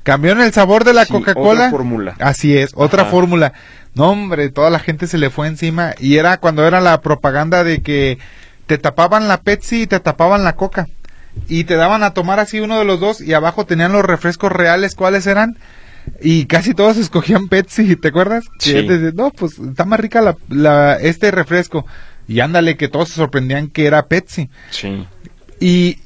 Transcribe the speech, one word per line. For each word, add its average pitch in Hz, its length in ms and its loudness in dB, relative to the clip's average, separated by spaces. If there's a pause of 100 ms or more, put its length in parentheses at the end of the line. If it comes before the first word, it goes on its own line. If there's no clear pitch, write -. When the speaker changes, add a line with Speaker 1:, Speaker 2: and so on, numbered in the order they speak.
Speaker 1:
Cambiaron 160 400 2
el 226 100 2
sabor 208 320 4
de 247 80 6
la 233 120 6
Speaker 2:
Sí, - 80 -2
Speaker 1:
Coca-Cola. 196 360 2 (180)
Speaker 2:
otra - 40 -2
fórmula. 117 480 -4
Speaker 1:
Así 143 380 2
es, 139 180 0
otra 143 280 2
Speaker 2:
Ajá. 208 80 -2
Speaker 1:
fórmula. 175 420 2 (420)
No, 156 160 4
hombre, 180 380 -4
toda 143 200 2
la 170 100 0
gente 165 280 -6
se 170 100 -4
le 143 120 0
fue 151 180 -4
encima, 165 520 -4
y 139 180 2
era 175 200 2
cuando 156 300 2
era 185 140 4
la 170 200 4
propaganda 151 640 0
de 165 180 -2
que 139 360 -2 (500)
te 151 100 0
tapaban 175 500 0
la 196 140 0
Pepsi 226 420 -2
y - 40 -4
te 190 120 0
tapaban 180 440 0
la 165 120 0
Coca. 190 320 -4 (600)
Y 165 180 -2
te 170 100 0
daban 190 280 2
a 202 100 0
tomar 185 260 -2
así 214 200 -4
uno 214 200 -2
de 214 60 0
los 190 140 0
dos 208 220 -2
y 160 120 -2
abajo 165 320 0
tenían 170 280 0
los 202 100 2
refrescos 180 480 -2
reales, 185 440 0
¿cuáles 190 320 0
eran? 214 300 0 (640)
Y 160 240 2
casi 175 280 0
todos 208 240 2
escogían 190 500 0
Pepsi, 190 480 0
¿te 156 140 -2
acuerdas? 190 360 0 (140)
Y - 40 -6
Speaker 2:
Sí. 143 100 0
Speaker 1:
ya 139 140 2
te 180 100 2
decían, 160 180 -2
"No, 247 160 -2
pues 175 280 -8
está 131 260 -6
más 220 140 0
rica 226 220 0
la, 190 140 2 (140)
la, 147 460 4
este 165 360 0
refresco". 170 540 -2 (420)
Y 113 140 -2
ándale, 165 360 0
que 147 120 -2
todos 165 200 -2
se - 60 -18
sorprendían 139 540 -2
que 151 160 -2
era 147 220 2
Pepsi. 170 420 -4 (220)
Speaker 2:
Sí. 98 340 -10 (540)
Speaker 1:
Y, 180 460 2